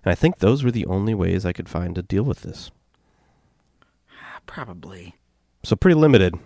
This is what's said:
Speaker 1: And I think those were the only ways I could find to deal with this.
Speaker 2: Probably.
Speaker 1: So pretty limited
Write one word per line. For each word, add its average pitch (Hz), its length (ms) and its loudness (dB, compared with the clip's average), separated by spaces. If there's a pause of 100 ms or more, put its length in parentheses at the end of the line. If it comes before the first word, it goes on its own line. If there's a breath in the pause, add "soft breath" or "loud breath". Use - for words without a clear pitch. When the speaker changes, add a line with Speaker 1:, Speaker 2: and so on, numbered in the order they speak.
Speaker 1:
And 98 60 0
I 85 60 0
think 170 220 0
those 127 260 2
were 120 80 0
the 113 140 -4
only 101 280 -2
ways 92 320 -2
I 90 60 -2
could - 160 -10
find 87 260 -6
to 90 80 -6
deal 98 220 -2
with - 180 -4
this. - 300 -16 (1700 loud breath)
Speaker 2:
Probably. 90 680 -16 (480)
Speaker 1:
So - 140 -2
pretty 180 180 4
limited 123 400 6 (120)